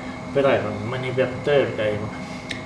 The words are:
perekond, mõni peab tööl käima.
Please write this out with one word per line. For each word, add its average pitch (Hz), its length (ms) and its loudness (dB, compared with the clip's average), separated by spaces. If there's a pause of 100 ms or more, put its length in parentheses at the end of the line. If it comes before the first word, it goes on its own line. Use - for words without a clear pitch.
(300)
perekond, 110 560 2
mõni 127 260 -2
peab 127 300 2
tööl 139 320 4
käima. 107 360 0 (560)